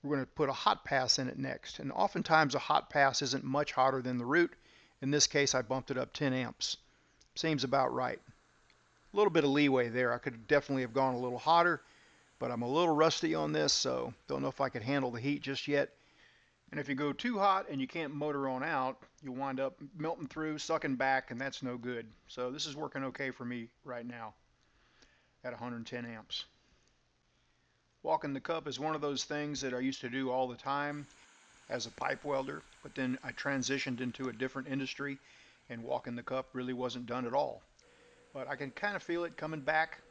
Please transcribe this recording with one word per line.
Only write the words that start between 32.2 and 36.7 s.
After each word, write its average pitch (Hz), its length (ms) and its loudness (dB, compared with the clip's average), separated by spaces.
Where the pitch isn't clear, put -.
welder, 143 380 -2
but 127 120 -16
then 131 280 0
I 123 80 -8
transitioned 131 720 -2
into 127 280 -4
a 117 40 -8
different 131 340 -4
industry, 139 500 -4
and 117 140 -10
walking 123 320 -4
the 117 80 -8
cup 131 300 -4
really 127 200 -4